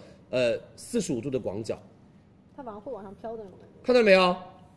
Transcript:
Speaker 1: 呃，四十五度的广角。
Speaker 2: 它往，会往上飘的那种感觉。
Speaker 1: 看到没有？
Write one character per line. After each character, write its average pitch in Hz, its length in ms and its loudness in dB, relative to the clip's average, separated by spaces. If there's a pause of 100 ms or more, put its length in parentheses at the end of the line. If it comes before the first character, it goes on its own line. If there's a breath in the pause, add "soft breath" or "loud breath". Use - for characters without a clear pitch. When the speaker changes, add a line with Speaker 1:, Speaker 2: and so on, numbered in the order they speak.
(300 loud breath)
Speaker 1:
呃， 123 260 2 (200)
四 - 240 -4
十 170 120 -2
五 117 80 -4
度 123 80 -8
的 131 80 -2
广 104 240 -6
角。 117 160 -6 (800)
Speaker 2:
它 294 60 -14
往， 214 180 -14
会 269 120 -14
往 202 100 -12
上 196 140 -16
飘 226 200 -12
的 220 60 -14
那 190 80 -18
种 - 80 -20
感 - 100 -20
觉。 - 140 -20
Speaker 1:
看 254 100 2
到 247 120 6
没 202 80 8
有？ 180 240 6 (400)